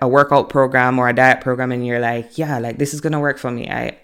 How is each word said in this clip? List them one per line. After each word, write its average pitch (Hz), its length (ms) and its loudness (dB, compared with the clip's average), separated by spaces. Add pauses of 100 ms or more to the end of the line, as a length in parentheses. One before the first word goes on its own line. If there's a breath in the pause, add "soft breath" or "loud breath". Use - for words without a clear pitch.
a 131 60 0
workout 139 420 4
program 131 480 2
or 123 100 2
a 120 60 0
diet 127 260 4
program 127 320 -2
and 123 140 -4
you're 120 140 -2
like, 117 360 -4
"Yeah, 147 220 -4
like, 117 180 -6
this 143 160 -2
is 151 80 -10
gonna 151 200 -2
work 143 180 0
for 123 120 -6
me. 120 200 -6
I, - 340 -6